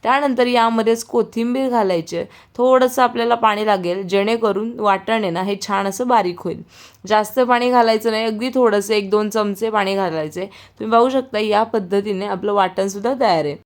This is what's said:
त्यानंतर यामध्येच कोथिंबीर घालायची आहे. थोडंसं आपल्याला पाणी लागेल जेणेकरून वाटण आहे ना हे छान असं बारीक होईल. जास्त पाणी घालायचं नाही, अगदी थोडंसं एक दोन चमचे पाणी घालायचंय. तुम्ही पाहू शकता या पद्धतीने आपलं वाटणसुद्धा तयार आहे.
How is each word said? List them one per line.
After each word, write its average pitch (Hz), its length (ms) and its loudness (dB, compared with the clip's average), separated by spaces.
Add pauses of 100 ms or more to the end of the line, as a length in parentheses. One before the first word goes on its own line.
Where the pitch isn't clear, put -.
त्यानंतर 254 440 2
यामध्येच 226 580 2
कोथिंबीर 240 640 -2
घालायची 185 480 0
आहे. 170 100 -6 (300)
थोडंसं 254 460 4
आपल्याला 240 320 2
पाणी 214 320 2
लागेल 190 360 0
जेणेकरून 208 800 0
वाटण 214 420 0
आहे 190 80 -2
ना 175 120 -4
हे 202 140 -2 (100)
छान 196 200 -2
असं 220 220 -4
बारीक 190 320 2
होईल. - 220 -8 (440)
जास्त 214 340 0
पाणी 247 300 2
घालायचं 226 400 2
नाही, 220 140 -2
अगदी 226 300 -4
थोडंसं 214 400 2
एक 202 160 -2
दोन 214 200 0
चमचे 214 400 -2
पाणी 196 240 0
घालायचंय. 165 520 -4
तुम्ही - 460 -10
पाहू 240 160 4
शकता 262 300 -2
या 214 240 2
पद्धतीने 202 640 -2
आपलं 202 260 -4
वाटणसुद्धा 196 680 -2
तयार 175 240 2
आहे. 143 220 -6